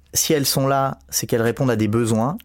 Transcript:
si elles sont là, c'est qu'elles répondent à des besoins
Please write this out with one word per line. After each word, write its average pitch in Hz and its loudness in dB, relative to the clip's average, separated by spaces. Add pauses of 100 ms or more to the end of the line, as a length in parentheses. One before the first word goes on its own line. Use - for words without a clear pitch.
(140)
si - -2
elles 143 2
sont 135 0
là, 135 0 (100)
c'est - -6
qu'elles 117 0
répondent 117 0
à 117 2
des 107 0
besoins 117 0